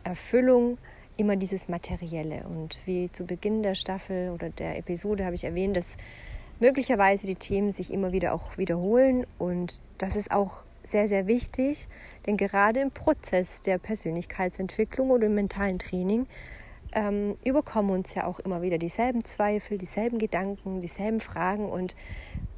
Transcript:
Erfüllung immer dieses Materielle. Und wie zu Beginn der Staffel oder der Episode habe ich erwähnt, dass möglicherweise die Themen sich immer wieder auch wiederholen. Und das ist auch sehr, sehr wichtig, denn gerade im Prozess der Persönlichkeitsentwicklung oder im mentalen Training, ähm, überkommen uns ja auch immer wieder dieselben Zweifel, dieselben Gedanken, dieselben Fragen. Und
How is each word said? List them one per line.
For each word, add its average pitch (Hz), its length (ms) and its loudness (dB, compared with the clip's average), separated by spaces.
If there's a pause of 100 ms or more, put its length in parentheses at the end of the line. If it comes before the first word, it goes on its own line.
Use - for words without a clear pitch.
Erfüllung 240 720 4 (400)
immer 208 200 4
dieses 190 320 -2
Materielle. 165 800 -4
Und 160 380 -8
wie 180 280 0
zu 180 120 -10
Beginn 208 380 -2
der 196 120 2
Staffel 185 560 -4
oder 170 200 -6
der 165 280 -6
Episode 196 460 -2
habe 180 100 -2
ich 175 100 -6
erwähnt, 190 320 0
dass 175 100 0 (760)
möglicherweise 226 680 6
die 190 100 -2
Themen 196 340 0
sich 190 200 -6
immer 185 220 0
wieder 180 220 2
auch - 240 -6
wiederholen. 226 680 4 (120)
Und 175 420 -2 (160)
das 190 180 -2
ist 208 160 -2
auch 202 340 0 (260)
sehr, 214 180 4
sehr 196 180 2
wichtig, 254 600 0 (380)
denn 208 100 2
gerade 202 440 4
im 269 100 0
Prozess - 680 0
der 185 180 2
Persönlichkeitsentwicklung 190 1300 -2
oder 233 160 6
im 208 80 4
mentalen 202 440 0
Training, 190 480 0 (680)
ähm, 202 520 0
überkommen 247 460 2
uns 185 240 -2
ja 185 120 -2
auch 180 140 -6
immer 175 220 -4
wieder 180 160 0
dieselben 226 440 0
Zweifel, 208 540 0
dieselben 214 420 -2
Gedanken, 196 640 -2
dieselben 208 400 -2
Fragen. 190 480 -2
Und 185 260 -4 (640)